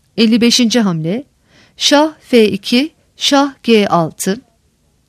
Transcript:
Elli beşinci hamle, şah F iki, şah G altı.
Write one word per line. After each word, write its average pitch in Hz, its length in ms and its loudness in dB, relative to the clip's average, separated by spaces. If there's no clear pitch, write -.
Elli 226 240 2
beşinci 233 380 0
hamle, 185 440 -4
şah 302 420 0
F 226 280 2
iki, 247 440 -2
şah 277 360 0
G 214 240 2
altı. 170 540 -4